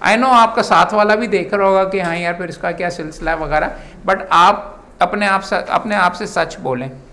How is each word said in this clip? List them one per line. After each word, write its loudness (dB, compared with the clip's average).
I 4
know 2
आपका 4
साथ 2
वाला 4
भी -2
देख -2
रहा 2
होगा 4
कि -2
हाँ -2
यार -2
फिर -8
इसका -6
क्या -4
सिलसिला -8
है 0
वगैरह, -2
but 0
आप 2
अपने -2
आप 0
से, -4
अपने -2
आप 2
से -10
सच -4
बोलें। -6